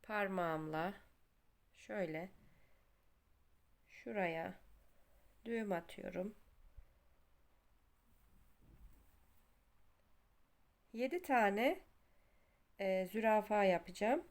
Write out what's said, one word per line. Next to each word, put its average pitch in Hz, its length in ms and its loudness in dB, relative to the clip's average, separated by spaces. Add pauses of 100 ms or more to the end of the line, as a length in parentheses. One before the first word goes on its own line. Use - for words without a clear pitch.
parmağımla 175 920 -2 (800)
şöyle 180 540 -6 (1600)
şuraya 185 640 -4 (920)
düğüm 226 260 -2
atıyorum. 180 640 -6 (4000)
Yedi 269 280 -2
tane, 240 600 4 (960)
e, 190 320 0
zürafa 214 520 2
yapacağım. 202 680 2